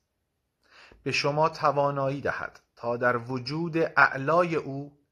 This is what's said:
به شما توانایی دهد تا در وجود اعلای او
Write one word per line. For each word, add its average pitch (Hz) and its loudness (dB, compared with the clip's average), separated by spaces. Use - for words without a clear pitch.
به 139 -4
شما 151 2
توانایی 143 0
دهد - -6
تا 120 -4
در 123 2
وجود 131 -4
اعلای 156 2
او 143 -8